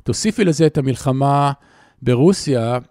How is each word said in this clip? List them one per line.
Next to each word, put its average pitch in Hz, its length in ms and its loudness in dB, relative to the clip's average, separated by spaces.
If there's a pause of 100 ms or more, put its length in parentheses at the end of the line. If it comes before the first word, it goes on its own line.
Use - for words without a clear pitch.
תוסיפי 214 400 -2
לזה 165 220 2
את 151 120 0
המלחמה 139 760 0 (500)
ברוסיה 123 760 0 (140)